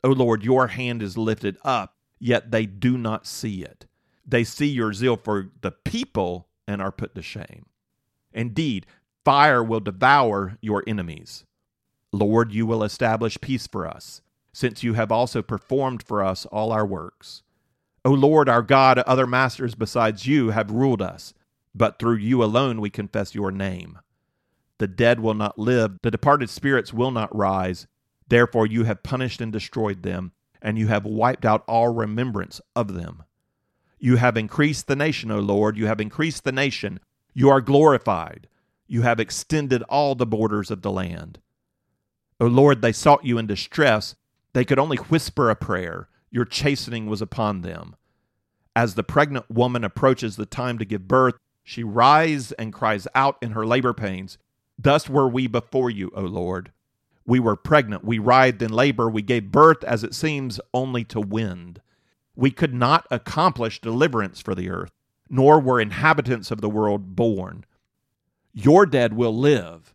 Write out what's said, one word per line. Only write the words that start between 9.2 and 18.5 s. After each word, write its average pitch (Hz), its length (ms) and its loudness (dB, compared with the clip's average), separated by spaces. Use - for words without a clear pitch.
fire 143 400 4
will 113 180 -2
devour 104 800 2
your 104 260 -4
enemies. 85 580 -10
Lord, 107 400 2
you 110 140 -2
will 110 180 -2
establish 110 560 -2
peace 127 280 -6
for 87 200 -8
us, - 340 -18
since 120 320 -6
you 117 100 0
have 110 180 0
also 117 300 -2
performed 127 640 -4
for 104 200 -4
us 95 240 -4
all 110 240 -4
our 107 140 0
works. - 580 -12
O 131 60 4
Lord, 143 380 4
our 120 120 4